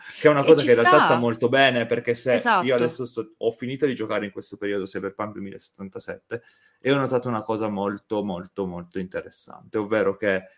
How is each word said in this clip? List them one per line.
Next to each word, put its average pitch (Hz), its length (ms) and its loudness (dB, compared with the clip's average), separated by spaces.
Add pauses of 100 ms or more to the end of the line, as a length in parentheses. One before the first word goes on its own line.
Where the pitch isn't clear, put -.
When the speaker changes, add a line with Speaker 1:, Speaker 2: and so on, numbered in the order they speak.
(200)
Speaker 1:
che 151 80 4
è - 20 8
una 143 140 2
Speaker 2:
E - 20 -6
Speaker 1:
cosa 156 140 8
Speaker 2:
ci - 60 0
Speaker 1:
che 123 80 6
in 117 40 8
realtà 117 200 6
Speaker 2:
sta. 190 100 4
Speaker 1:
sta 127 100 4
molto 117 300 0
bene, 127 380 4
perché 120 280 -2
se 123 200 0
Speaker 2:
Esatto. 123 300 2
Speaker 1:
io 127 120 2
adesso 120 280 -2
sto, 117 320 -10
ho 113 140 -2
finito 131 340 -4
di 131 120 -2
giocare 104 280 -4
in 101 60 -8
questo - 260 -14
periodo 101 280 -4
Cyberpunk 98 480 -8
duemilasettantasette 98 1080 -14 (380)
e 131 120 0
ho 143 40 2
notato 127 300 -2
una 113 160 -4
cosa 110 260 -4
molto, 101 540 -4
molto, 95 420 -8
molto 87 360 -10
interessante, - 760 -12
ovvero 101 400 0
che 95 280 -2 (140)